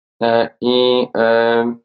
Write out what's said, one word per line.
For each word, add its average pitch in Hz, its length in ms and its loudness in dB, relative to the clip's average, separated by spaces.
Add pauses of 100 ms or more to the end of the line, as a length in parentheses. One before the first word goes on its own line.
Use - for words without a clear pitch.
(220)
e, 117 280 0 (120)
i, 123 460 0 (100)
e, 117 680 0